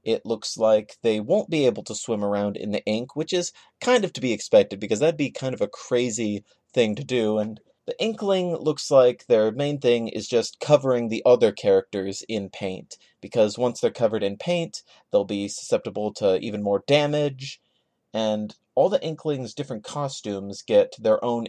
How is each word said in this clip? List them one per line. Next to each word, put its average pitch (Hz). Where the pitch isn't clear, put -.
It 110
looks 110
like 110
they 107
won't 147
be 156
able 110
to 107
swim 104
around 101
in 104
the -
ink, 113
which 160
is 175
kind 240
of 175
to 127
be 123
expected, 104
because 104
that'd 156
be 143
kind 131
of 113
a 101
crazy 117
thing 110
to -
do, 110
and 107
the -
Inkling 196
looks 147
like 127
their 110
main 143
thing 120
is 104
just -
covering 131
the 110
other 120
characters 98
in 101
paint, -
because 107
once 117
they're 117
covered 110
in 101
paint, 175
they'll 104
be 101
susceptible 104
to 95
even 104
more 101
damage, 147
and 107
all 170
the -
Inkling's 147
different 135
costumes 101
get 104
their 110
own 117